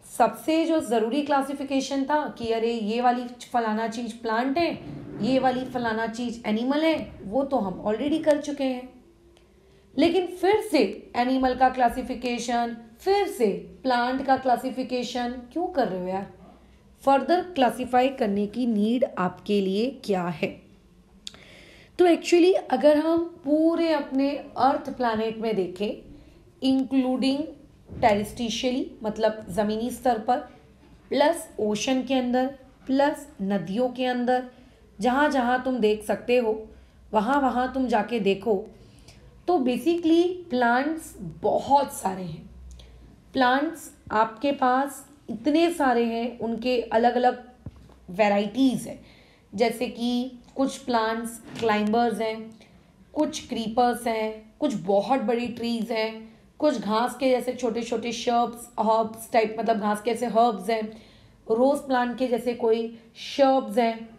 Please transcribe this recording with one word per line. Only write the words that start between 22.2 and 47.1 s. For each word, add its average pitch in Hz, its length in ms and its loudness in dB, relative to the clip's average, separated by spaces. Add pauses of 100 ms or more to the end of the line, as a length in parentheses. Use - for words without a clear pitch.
अगर 294 280 6
हम 320 220 2
पूरे 330 720 2
अपने 277 360 0 (280)
earth 277 320 2
planet 226 480 -2
में 220 180 -2
देखें, 190 460 -4 (680)
including 262 680 0 (640)
terrestrially, 233 800 0 (200)
मतलब 214 460 -2
ज़मीनी 214 400 -2
स्तर 247 300 -2
पर, 247 180 0 (720)
प्लस 294 400 2 (100)
ओशन 214 440 0
के 262 100 -4
अंदर, 254 340 0 (400)
प्लस 277 400 0 (140)
नदियों 196 480 -2
के 254 160 -4
अंदर, 247 380 0 (580)
जहाँ 269 280 2
जहाँ 254 340 0
तुम 262 160 -2
देख 214 240 2
सकते 240 340 0
हो, 220 300 0 (460)
वहाँ 247 280 2
वहाँ 254 320 0
तुम 262 140 -2
जाके 220 320 0
देखो, 196 480 0 (800)
तो 349 120 4
basically 330 680 2
plants 262 960 0
बहुत 240 720 0
सारे 190 300 -6
हैं। 156 260 -12 (840)
Plants 269 600 0 (180)
आपके 226 400 0
पास 269 580 0 (200)
इतने 320 440 2
सारे 247 300 2
हैं, 233 360 -4
उनके 233 420 -2
अलग-अलग 240 680 2 (600)